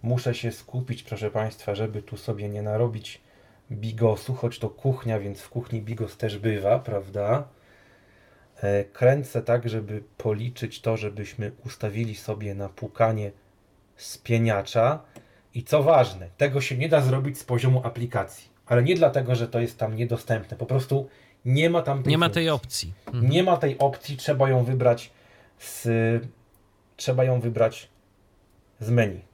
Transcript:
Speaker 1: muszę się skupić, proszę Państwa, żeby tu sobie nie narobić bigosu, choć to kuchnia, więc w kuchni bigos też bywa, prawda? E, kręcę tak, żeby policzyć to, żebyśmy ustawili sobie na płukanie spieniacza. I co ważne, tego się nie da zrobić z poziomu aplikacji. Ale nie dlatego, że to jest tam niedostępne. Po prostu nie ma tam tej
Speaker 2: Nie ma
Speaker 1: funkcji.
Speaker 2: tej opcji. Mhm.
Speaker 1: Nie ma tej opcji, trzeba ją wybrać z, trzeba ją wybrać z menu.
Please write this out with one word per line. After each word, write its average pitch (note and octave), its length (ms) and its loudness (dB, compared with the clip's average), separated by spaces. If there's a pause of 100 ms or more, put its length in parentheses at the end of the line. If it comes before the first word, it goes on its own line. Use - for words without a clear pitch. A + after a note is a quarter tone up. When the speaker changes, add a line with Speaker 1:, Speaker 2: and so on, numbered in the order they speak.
Speaker 1:
muszę B2 340 0
się A2+ 160 -4
skupić, - 520 -8
proszę G#2+ 280 -6
Państwa, G#2+ 440 -4
żeby G#2+ 260 -4
tu - 160 -12
sobie G#2 320 -6
nie G#2 120 -6
narobić A2 600 -2 (500)
bigosu, A2 640 0
choć B2 240 -4
to G#2+ 100 -4
kuchnia, A#2 500 -2
więc G2 220 -8
w - 80 -20
kuchni A#2 320 -6
bigos A2 360 -8
też G#2 200 -4
bywa, G#2+ 420 2
prawda? G2+ 680 -2 (1120)
E, G2+ 220 2
kręcę B2+ 580 2
tak, A#2 280 0
żeby G#2+ 340 -6 (140)
policzyć A2 640 -4
to, A2+ 160 -2
żebyśmy G#2 540 -8 (140)
ustawili A2 500 -6
sobie G#2 400 -8
na G2+ 140 -8
płukanie G#2+ 640 -2 (680)
spieniacza. A2+ 1000 0 (540)
I A#2+ 100 -8
co D3 200 2
ważne, A#2+ 540 4
tego C#3 240 2
się C3 160 -4
nie D3+ 120 -2
da D#3 120 6
zrobić C3+ 380 0
z - 40 -16
poziomu B2+ 400 2
aplikacji. A#2 680 -6 (160)
Ale A#2+ 180 4
nie E3+ 120 4
dlatego, C#3 400 4
że A#2 120 -2
to A#2+ 120 -2
jest A#2 200 -4
tam A2 160 -4
niedostępne. A#2 640 -4
Po - 80 -6
prostu C3 440 0 (360)
nie C#3+ 240 4
ma E3+ 120 2
tam C#3 220 -2
tej C3+ 80 2
Speaker 2:
Nie D#3 60 4
ma E3+ 80 4
Speaker 1:
funkcji. E3 160 2
Speaker 2:
tej E3 80 2
opcji. A#2 440 -4 (140)
Mhm. B2 220 2
Speaker 1:
Nie E3 140 4
ma F3+ 140 4
tej C#3 200 0
opcji, - 400 0
trzeba C3+ 320 2
ją B2+ 140 4
wybrać A#2+ 480 2 (480)
z, - 260 -12 (1120)
trzeba B2+ 260 0
ją B2+ 160 2
wybrać A2+ 500 0 (920)
z A2 100 -6
menu. G#2+ 300 2 (140)